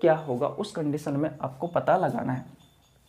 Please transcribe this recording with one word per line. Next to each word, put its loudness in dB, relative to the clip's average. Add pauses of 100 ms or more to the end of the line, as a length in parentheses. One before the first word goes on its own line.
क्या 6
होगा, -2
उस -6
कंडीशन -2
में 0
आपको -6
पता 4
लगाना 0
है। -6 (640)